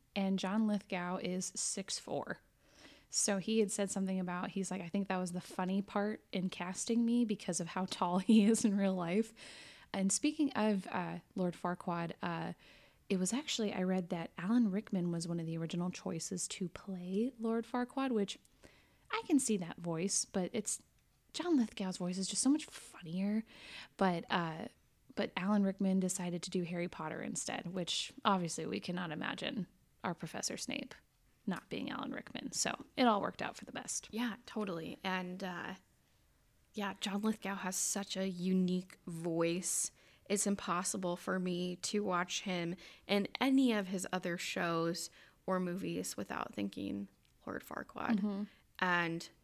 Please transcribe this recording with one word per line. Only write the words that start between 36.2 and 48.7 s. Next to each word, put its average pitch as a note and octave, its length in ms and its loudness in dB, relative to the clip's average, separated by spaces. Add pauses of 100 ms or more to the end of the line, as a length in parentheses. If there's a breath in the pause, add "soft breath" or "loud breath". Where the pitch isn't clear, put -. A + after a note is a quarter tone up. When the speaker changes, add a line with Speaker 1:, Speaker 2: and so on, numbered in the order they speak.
Speaker 2:
yeah, G3 280 -4
John G3+ 200 -2
Lithgow G#3 360 0
has F#3+ 200 -4
such - 400 -2
a F#3+ 120 0
unique F#3 680 2 (100)
voice. E3+ 840 0 (400 soft breath)
It's G3+ 160 2
impossible F#3 720 0
for F#3 220 -2
me F3+ 440 0
to G#3 200 0
watch F#3 400 0
him F3 320 -2 (320 loud breath)
in G3+ 220 2 (120)
any C4 320 6
of G3+ 160 0
his F#3 240 -2
other F3+ 260 -2
shows E3+ 720 0 (360 loud breath)
or F#3 140 2
movies F3+ 560 -4
without - 380 -6
thinking G3+ 540 -4 (380)
Lord - 160 -6
Farquaad. - 540 -4
Speaker 1:
Mm-hmm. G3+ 260 -2 (360 loud breath)